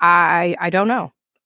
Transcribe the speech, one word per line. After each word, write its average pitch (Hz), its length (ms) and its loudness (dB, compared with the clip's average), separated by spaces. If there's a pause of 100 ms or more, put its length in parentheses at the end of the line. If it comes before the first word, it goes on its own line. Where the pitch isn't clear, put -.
I, 175 600 2
I 175 100 -6
don't 190 180 0
know. 226 240 -6 (340)